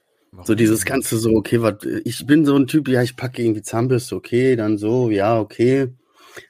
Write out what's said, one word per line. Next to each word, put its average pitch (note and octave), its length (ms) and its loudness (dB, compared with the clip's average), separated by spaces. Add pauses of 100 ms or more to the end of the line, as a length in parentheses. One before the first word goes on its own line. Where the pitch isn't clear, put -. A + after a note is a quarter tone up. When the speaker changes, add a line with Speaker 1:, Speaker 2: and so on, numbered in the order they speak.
(320)
Speaker 1:
Warum? F#2 140 -18
Speaker 2:
So G#2+ 100 2
dieses A2 300 2
ganze B2+ 320 -4
so, A2 140 0
okay, A2 300 0
wat, G#2+ 240 -2
ich G#2+ 400 -8
bin D3 200 4
so C#3+ 120 4
ein C3+ 100 2
Typ, C#3+ 220 -2
ja, B2+ 120 2
ich A#2+ 140 -4
packe B2 260 -8
irgendwie A2 200 0
Zahnbürste, A#2 540 -2
okay, B2+ 420 0
dann G#2+ 200 0
so, A2+ 320 0
ja, G#2+ 300 2
okay. B2+ 540 0 (560)